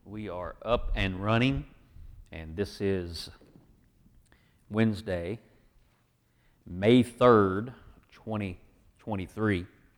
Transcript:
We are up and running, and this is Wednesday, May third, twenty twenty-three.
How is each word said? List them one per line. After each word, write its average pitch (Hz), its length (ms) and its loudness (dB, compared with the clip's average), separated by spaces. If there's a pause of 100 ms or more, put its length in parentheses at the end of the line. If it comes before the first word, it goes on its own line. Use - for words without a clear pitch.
We 104 240 -12
are 87 340 -10
up 117 320 0
and 95 280 -2
running, 123 400 2 (680)
and 80 240 -12
this 98 260 -6
is 90 480 -4 (1400)
Wednesday, 101 680 -2 (1300)
May 104 380 4
third, 113 680 4 (400)
twenty 104 480 -8 (380)
twenty-three. 98 680 -4 (300)